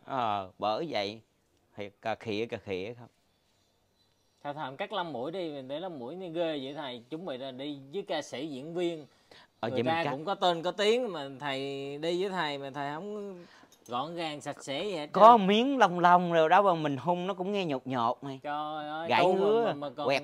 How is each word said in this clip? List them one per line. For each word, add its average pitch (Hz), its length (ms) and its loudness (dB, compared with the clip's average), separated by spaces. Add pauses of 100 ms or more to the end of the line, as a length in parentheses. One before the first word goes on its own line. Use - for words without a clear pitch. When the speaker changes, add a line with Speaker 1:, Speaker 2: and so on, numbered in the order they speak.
Speaker 1:
Ờ, 107 540 -2
bởi 110 300 -2
vậy. 107 320 -2 (560)
Thiệt 101 140 -10 (100)
cà 110 140 -2
khịa, 110 300 -4
cà 113 120 -8
khịa 98 420 -6
không. 113 80 -20 (1400)
Speaker 2:
Sao 147 100 -8
thầy 151 120 -8
không 135 120 -10
cắt 202 160 -8
lông 175 200 -4
mũi 127 180 -6
đi, 160 300 -6
để 135 180 -8
lông 175 200 -8
mũi 127 160 -10
như 185 180 -10
ghê 160 300 -2
vậy 135 100 -10
thầy. 127 360 -10
Chuẩn 160 160 -10
bị 135 120 -6
là 131 140 -10
đi 139 280 -10 (140)
với 196 140 -6
ca 165 140 -2
sĩ 135 260 -8
diễn 147 260 -10
viên. 170 320 -4 (540)
Speaker 1:
Ờ, 113 100 -4
Speaker 2:
Người 127 60 -4
Speaker 1:
vậy 120 80 0
mình 131 100 2
Speaker 2:
ta 135 100 0
Speaker 1:
cắt. 143 80 0
Speaker 2:
cũng 143 140 -6
có 196 100 -2
tên 180 280 2
có 175 80 0
tiếng 214 420 0
mà 143 160 -8 (100)
thầy 135 200 -4 (380)
đi 170 240 -2
với 202 100 -2
thầy 151 260 -2
mà 139 160 -8
thầy 143 200 -4
không 202 440 -10 (500)
gọn 139 280 -4
gàng 156 260 -6
sạch 143 220 -10
sẽ 139 200 -4
vậy 202 140 -4
hết 151 140 -6
Speaker 1:
Có 226 260 12
Speaker 2:
trơn. 196 100 4
Speaker 1:
miếng 240 300 4
lông 180 220 6
lông 175 340 6
rồi 160 160 6
đó 185 120 8
mà 196 120 6
mình 151 240 0
hung 175 300 -2
nó 196 60 -2
cũng 185 180 -4
nghe 202 140 0
nhột 139 220 -4
nhột 123 360 0
mày. 135 200 -10
Speaker 2:
Trời 151 440 -6
ơi, 156 220 -8
Speaker 1:
Gãy 135 140 6
Speaker 2:
tu 185 100 6
mà, 190 60 2
Speaker 1:
ngứa, 220 260 4
Speaker 2:
mà, 185 80 0
mà 143 160 -8
còn, 143 180 -8
Speaker 1:
quẹt 139 160 2